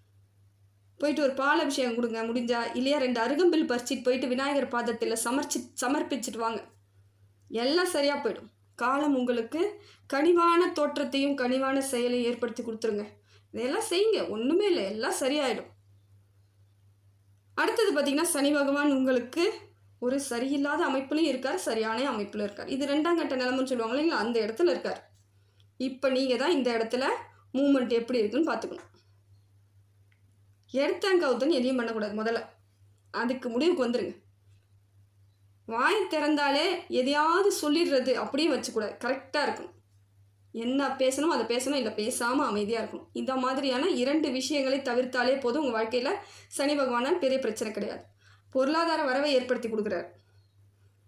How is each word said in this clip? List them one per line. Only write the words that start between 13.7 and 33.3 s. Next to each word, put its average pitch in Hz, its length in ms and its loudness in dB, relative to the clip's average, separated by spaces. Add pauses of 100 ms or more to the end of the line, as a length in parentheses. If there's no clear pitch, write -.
செய்யுங்க, 381 300 2 (100)
ஒண்ணுமே 269 360 2
இல்ல, 330 160 2
எல்லாம் 214 380 -4
சரியாயிடும். 262 500 -2 (1900)
அடுத்தது 415 360 2
பாத்தீங்கன்னா, 285 280 2
சனி 294 300 2
பகவான் 285 400 2
உங்களுக்கு 262 520 2 (580)
ஒரு 254 160 0 (120)
சரியில்லாத 277 560 -2
அமைப்புலயும் 277 460 0
இருக்கார், 262 280 -2
சரியான 226 500 -2
அமைப்புல 208 340 -4
இருக்கார். - 260 -8
இது 277 160 -2
ரெண்டாம் 302 320 2
கட்ட 285 180 -2
நிலைமைன்னு 262 360 0
சொல்லுவாங்க 233 240 -2
இல்லைங்களா, 302 260 0
அந்த 233 180 0
இடத்துல 226 300 2
இருக்கார். 214 320 -4 (800)
இப்ப 262 300 -2
நீங்க 254 260 2
தான் 277 160 0
இந்த 254 200 2
இடத்துல 226 320 0 (500)
மூவ்மெண்ட் 262 400 4
எப்படி 233 260 0
இருக்குன்னு 240 320 0
பாத்துக்கணும். - 360 -8 (1900)
எடுத்தேன் 359 480 2
கவுத்தன் 269 360 2
எதையும் 254 180 2
பண்ணக்கூடாது 220 400 -2
முதல்ல. 220 260 0 (720)
அதுக்கு 247 360 -2